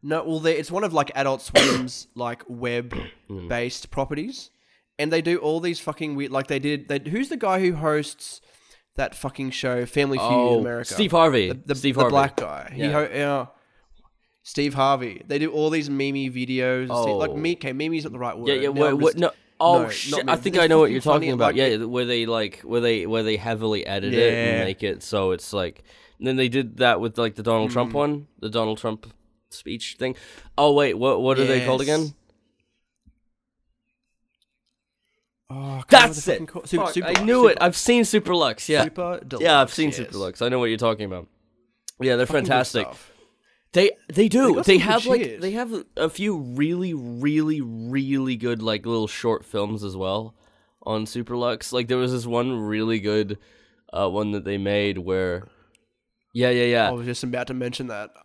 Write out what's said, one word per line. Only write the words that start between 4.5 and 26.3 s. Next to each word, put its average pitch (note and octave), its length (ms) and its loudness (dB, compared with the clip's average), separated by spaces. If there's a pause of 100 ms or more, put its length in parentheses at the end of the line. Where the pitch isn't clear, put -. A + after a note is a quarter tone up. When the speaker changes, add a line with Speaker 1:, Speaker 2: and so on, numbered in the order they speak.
Speaker 1:
And D3+ 160 -2
they E3 80 2
do E3+ 160 0
all D#3 220 0
these E3+ 200 -4
fucking D3+ 360 -6
weird, C#3 160 -6
like, C3+ 160 -2
they C#3+ 120 -2
did, D3 280 -4
they, - 120 -2 (100)
who's A#3 200 -2
the D#4+ 80 -6
guy F#3+ 220 0
who F3+ 140 2
hosts D3+ 680 -4 (540)
that - 180 -4
fucking C3+ 380 -8
show, B2 340 -2
Family C#3 320 0
Feud A2+ 140 0
Speaker 2:
Oh, B2 240 4
Speaker 1:
in A#2 60 4
America? A#2+ 340 -6
Speaker 2:
Steve F#3+ 160 2
Harvey. D3+ 380 6
Speaker 1:
The, C3 180 -6
the, C#3 80 0
Speaker 2:
Steve C3 200 0
Speaker 1:
the C3+ 60 4
Speaker 2:
Harvey. B2 100 6
Speaker 1:
black C#3 260 4
guy. D2+ 360 -8
He C3 80 -8
Speaker 2:
Yeah. D3 100 0
Speaker 1:
ho-, D3+ 220 0
yeah. C#3 320 -2 (960)
Steve C#3+ 320 -2
Harvey. C3+ 540 0
They C#3+ 100 -2
do D#3 140 0
all D3+ 180 2
these D#3 220 -2
meme C#3 240 -2 (180)
videos. B2+ 560 -2
And A#2+ 140 0
Steve, G#2+ 140 2
like, D3+ 140 0
Speaker 2:
Oh. C#3+ 60 -6
Speaker 1:
me, D#3+ 160 -2
okay, C3 200 -8
meme's D#3 300 -4
not D#3 100 -10
the B2+ 60 -12
right A#2+ 180 -6
word. A#2 100 -6
Speaker 2:
Yeah, C#3 80 2
yeah, C3 140 -2
Speaker 1:
Now - 20 -4
Speaker 2:
what, C#3+ 220 2
Speaker 1:
I'm C#3 60 0
Speaker 2:
what, D#3 140 4
Speaker 1:
just D#3 60 -6
Speaker 2:
no. E3+ 120 2 (320)
Oh, E3+ 200 6
Speaker 1:
No, A2+ 60 -4
Speaker 2:
shit, C#3+ 360 -4
Speaker 1:
not - 80 2
Speaker 2:
I - 40 4
Speaker 1:
me. - 40 -8
Speaker 2:
think F3 140 -2
Speaker 1:
They're F3 80 6
Speaker 2:
I E3 40 6
know D#3+ 120 8
what D#3 60 10
Speaker 1:
fucking A2 80 2
Speaker 2:
you're B2+ 80 -2
Speaker 1:
funny, D3+ 120 4 (140)
Speaker 2:
talking C#3+ 60 0
about. A#2 140 2
Speaker 1:
like, - 80 2
Speaker 2:
Yeah, C3 120 4
Speaker 1:
it A2+ 220 0
Speaker 2:
where B2 160 0
they, A#2+ 200 0
like, A2+ 360 -4
where A#2+ 200 -2
they, A2+ 240 2
where A2 180 0
they G#2+ 140 0
heavily G#2+ 480 -2
edit G2 280 -4
it A#2 200 4
and A#2 260 0
Speaker 1:
Yeah. - 60 0
Speaker 2:
make F#2+ 180 -6
it G2 200 -4
so G2 280 0
it's, - 220 -6
like, F#2 300 -6 (340)
and - 100 -6
then C3 80 0